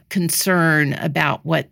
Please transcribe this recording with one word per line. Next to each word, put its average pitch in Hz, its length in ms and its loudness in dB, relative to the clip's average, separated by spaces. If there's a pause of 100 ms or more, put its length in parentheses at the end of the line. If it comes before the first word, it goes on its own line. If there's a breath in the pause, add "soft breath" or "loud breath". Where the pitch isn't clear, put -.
concern 165 840 2
about 151 520 -2
what 156 260 -2